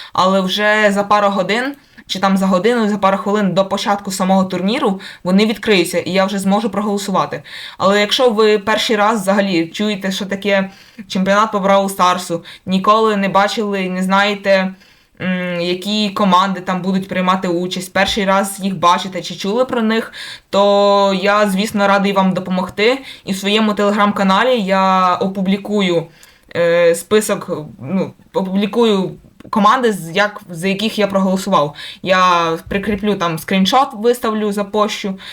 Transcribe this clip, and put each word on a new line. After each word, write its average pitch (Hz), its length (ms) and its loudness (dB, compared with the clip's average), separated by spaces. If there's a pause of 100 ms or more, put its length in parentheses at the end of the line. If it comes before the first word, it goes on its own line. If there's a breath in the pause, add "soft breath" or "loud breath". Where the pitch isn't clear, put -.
(140 loud breath)
Але 190 280 2
вже 208 500 2
за 202 120 0
пару 208 260 2
годин, 202 460 -2 (320 loud breath)
чи - 120 -6
там 196 180 2
за 190 100 2
годину, 208 420 2
за 208 80 -2
пару 196 200 2
хвилин 202 360 0
до 190 120 2
початку 202 460 -4
самого 190 320 2
турніру 190 580 -2 (220 loud breath)
вони 185 220 4
відкриються, 196 540 0
і - 120 -4
я 190 140 2
вже 202 140 -2
зможу 202 300 0
проголосувати. 202 760 -4 (340 loud breath)
Але 202 220 2
якщо 240 300 2
ви 214 300 2
перший 214 360 -2
раз 208 260 2
взагалі 190 460 0
чуєте, 196 440 -4
що 190 140 -6
таке 196 440 -2 (380 loud breath)
чемпіонат 196 440 2
по 202 80 -2
Бравл 196 300 2
Старсу, 180 540 -2 (220 loud breath)
ніколи 208 500 2
не 196 140 0
бачили, 202 600 0
не 185 140 -4
знаєте, 196 680 2 (480 soft breath)
м, 180 400 -4
які 196 480 -2
команди 190 520 2
там 180 200 -4
будуть 190 260 -2
приймати 185 400 0
участь, 180 460 -4
перший 196 320 0
раз 196 340 0
їх 190 180 -4
бачите 180 440 0
чи 165 140 -10
чули 220 300 -2
про 240 160 -2
них, 220 320 0 (360 loud breath)
то 202 720 4
я, 208 280 2
звісно, 202 380 0
радий 196 260 2
вам 190 200 2
допомогти. 185 680 -2 (240 loud breath)
І - 60 -4
в 190 60 -4
своєму 208 340 0
Telegram-каналі 208 880 2
я 190 540 2
опублікую, 196 920 0 (480 loud breath)
е, 170 400 4
список, 208 540 -2 (320)
ну, 156 320 -4 (200)
опублікую 196 800 0 (380)
команди, 220 440 2
з, 165 180 -10
як, 202 380 -2
за 175 180 -6
яких 202 320 -2
я 202 80 2
проголосував. 190 680 0 (280 loud breath)
Я 180 480 2 (180)
прикріплю 202 460 -2
там 165 240 -4
скріншот, 202 540 2
виставлю, 214 580 0
запощу, 202 680 -2 (140 loud breath)